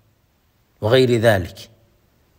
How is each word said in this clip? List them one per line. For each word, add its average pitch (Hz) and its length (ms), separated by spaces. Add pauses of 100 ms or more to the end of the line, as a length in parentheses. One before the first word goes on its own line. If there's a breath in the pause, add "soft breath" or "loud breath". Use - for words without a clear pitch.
(800)
وغير 123 380
ذلك، 104 500 (680)